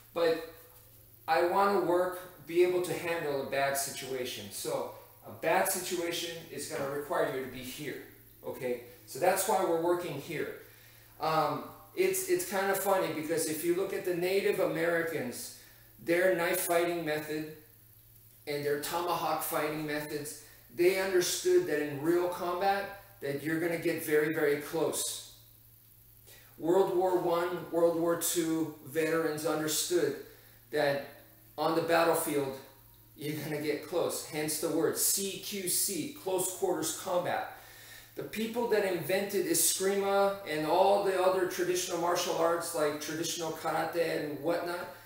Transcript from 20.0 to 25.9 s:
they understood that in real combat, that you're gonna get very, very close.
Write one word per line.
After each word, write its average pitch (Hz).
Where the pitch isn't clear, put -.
they 190
understood 180
that 151
in 143
real 175
combat, 190
that 139
you're 160
gonna 170
get 156
very, 151
very 147
close. -